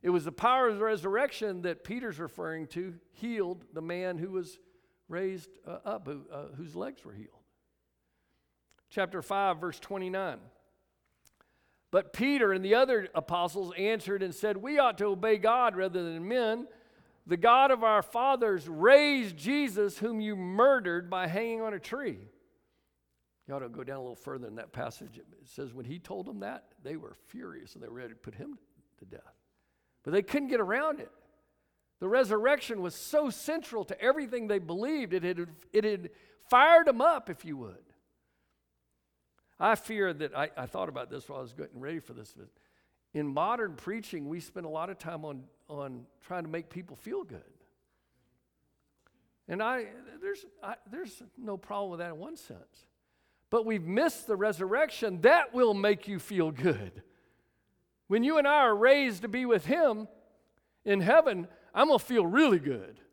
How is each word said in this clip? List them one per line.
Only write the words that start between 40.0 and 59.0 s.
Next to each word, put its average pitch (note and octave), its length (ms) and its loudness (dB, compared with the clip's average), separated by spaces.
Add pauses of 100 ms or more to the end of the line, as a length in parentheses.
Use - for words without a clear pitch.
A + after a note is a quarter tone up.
that, D3+ 240 -6
I, D3+ 220 -2
I C3 80 -8
thought F3+ 240 -6
about B2 220 -10
this B2+ 180 -14
while C#3 80 -12
I C3 60 -10
was A#2 100 -16
getting C#3+ 260 -16
ready D3+ 200 -10
for - 140 -20
this. A2 200 -20 (800)
In D3+ 140 -4
modern F#3 480 -2
preaching, F#3 520 -10
we E3 120 -8
spend E3+ 260 -14
a D#3+ 40 -10
lot D#3+ 200 -6
of F#3 80 -12
time E3 260 -12
on, C#3 200 -12 (260)
on C3+ 380 -12 (140)
trying F3+ 220 -8
to D#3+ 60 -12
make E3 200 -10
people F3 260 -16
feel F4 280 -10
good. A#2 200 -16 (2000)
And F#3 140 -6
I, A#3 240 -2 (340)
there's, G3+ 260 -8 (180)
I, G#3 120 -10 (140)
there's C4 320 -14 (160)
no G#3+ 200 -8
problem G3+ 340 -8
with E3+ 80 -10
that E3+ 140 -8
in D3+ 40 -14
one D4 200 -14
sense. - 500 -20 (640)
But A3+ 160 2
we've G#3 180 -2
missed A#3+ 400 0
the A3 100 -2
resurrection. G3 840 -2
That C#4 320 6
will A#3+ 220 4
make G3+ 320 2
you G3 100 -6
feel E3+ 320 0
good. B2+ 540 -2 (1040)
When A3 160 2
you D#4 140 4
and C#4+ 100 6
I D4 140 8
are A#3 140 6
raised B3 460 6